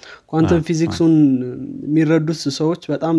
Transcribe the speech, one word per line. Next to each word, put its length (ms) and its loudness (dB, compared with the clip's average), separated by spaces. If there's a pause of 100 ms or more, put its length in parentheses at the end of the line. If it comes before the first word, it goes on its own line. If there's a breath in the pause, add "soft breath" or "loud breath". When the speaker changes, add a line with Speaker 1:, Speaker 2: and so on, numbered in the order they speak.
(280 loud breath)
Speaker 1:
ኳንተም 300 2
Speaker 2:
አ፣ 60 -2
Speaker 1:
ፊዚክሱን 500 0 (680)
የሚረዱት 580 0 (100)
ሰዎች 380 -4
በጣም 300 -2